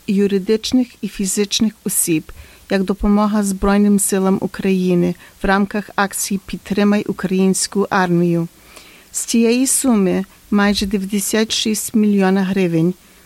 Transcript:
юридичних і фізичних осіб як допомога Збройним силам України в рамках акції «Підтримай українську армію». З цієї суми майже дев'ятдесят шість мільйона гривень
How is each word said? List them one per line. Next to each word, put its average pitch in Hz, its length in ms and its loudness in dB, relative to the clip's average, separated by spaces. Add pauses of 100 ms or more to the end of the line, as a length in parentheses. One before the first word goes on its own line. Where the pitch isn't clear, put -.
юридичних 202 800 0 (140)
і 214 60 -8
фізичних 208 680 -2 (100)
осіб 170 480 -2 (380)
як 196 140 2
допомога 208 600 0
Збройним 202 560 2
силам 190 420 0
України 180 760 0 (280)
в - 20 -6
рамках 196 500 -2
акції 196 500 -4
«Підтримай 202 580 0
українську 190 840 -2
армію». 175 580 0 (640)
З - 80 -8
цієї 240 480 2
суми 196 580 2 (260)
майже 208 340 2
дев'ятдесят 208 680 -2
шість - 440 -4
мільйона 196 480 4
гривень 180 500 2 (320)